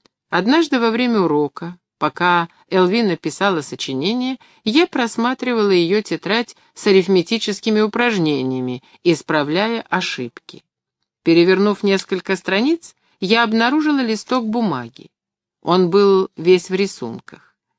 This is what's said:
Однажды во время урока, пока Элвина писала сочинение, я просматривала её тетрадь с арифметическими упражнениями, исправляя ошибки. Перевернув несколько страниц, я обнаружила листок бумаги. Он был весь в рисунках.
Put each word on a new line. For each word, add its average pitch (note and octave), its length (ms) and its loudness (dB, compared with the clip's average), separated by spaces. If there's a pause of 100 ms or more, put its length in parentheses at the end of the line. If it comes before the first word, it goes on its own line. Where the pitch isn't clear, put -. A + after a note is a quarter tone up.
(280)
Однажды B3+ 500 0
во A#3 120 0
время A#3 300 0
урока, D#3+ 580 -2 (180)
пока F3 540 -2 (180)
Элвина F#3 480 2
писала E3+ 460 -2
сочинение, G#3 760 -6 (280)
я C#4+ 220 2
просматривала A#3 840 -2
её F3+ 320 2
тетрадь G3 520 -4 (200)
с - 120 -4
арифметическими G3+ 920 2
упражнениями, D3 1000 -2 (220)
исправляя E3+ 840 -2
ошибки. - 760 -8 (580)
Перевернув F#3 600 4
несколько F#3+ 540 -2
страниц, A#3+ 580 -2 (260)
я A3 220 2
обнаружила C4 580 2
листок A#3 460 -2
бумаги. F#3 640 -4 (520)
Он F3+ 260 2
был G3 480 4
весь F3 320 2
в F#3 60 -6
рисунках. B2+ 720 -6 (300)